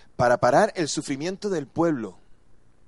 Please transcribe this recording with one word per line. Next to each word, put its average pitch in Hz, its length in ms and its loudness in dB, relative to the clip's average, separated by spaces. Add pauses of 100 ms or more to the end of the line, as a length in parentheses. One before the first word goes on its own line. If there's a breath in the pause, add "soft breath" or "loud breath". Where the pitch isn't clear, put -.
(160 loud breath)
Para 123 220 4
parar 160 380 4
el 160 120 -2
sufrimiento 160 600 -6
del 156 180 -4
pueblo, 143 520 -4 (680)